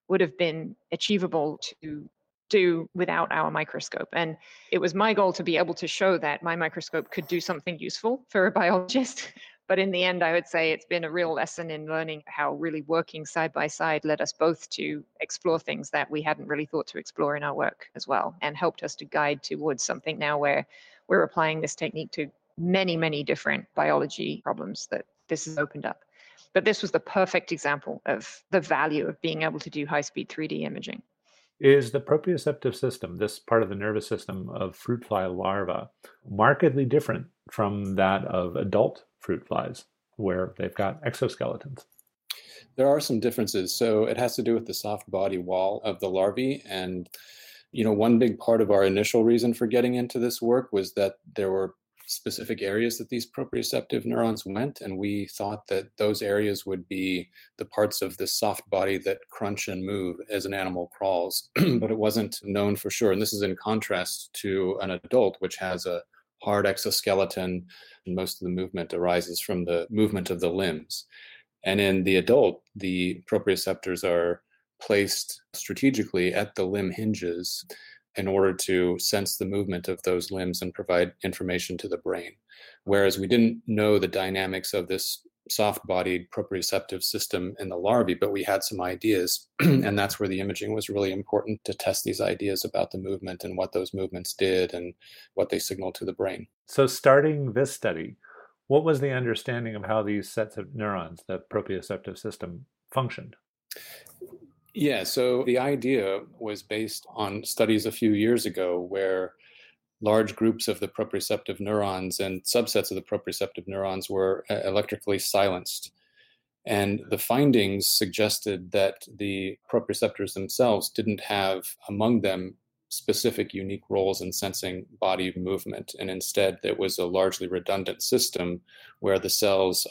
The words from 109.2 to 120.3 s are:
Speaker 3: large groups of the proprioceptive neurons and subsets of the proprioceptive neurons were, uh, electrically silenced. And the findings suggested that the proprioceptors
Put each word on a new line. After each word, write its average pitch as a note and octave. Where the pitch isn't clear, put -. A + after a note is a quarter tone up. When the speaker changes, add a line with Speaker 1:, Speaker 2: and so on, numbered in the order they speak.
Speaker 3:
large G#2+
groups A2+
of G2+
the G2
proprioceptive G2+
neurons G2
and F#2+
subsets A2
of G2
the F#2+
proprioceptive F#2+
neurons F#2+
were, F#2+
uh, G#2
electrically G2
silenced. -
And G2+
the G#2
findings A2+
suggested F#2+
that G2
the G2
proprioceptors G#2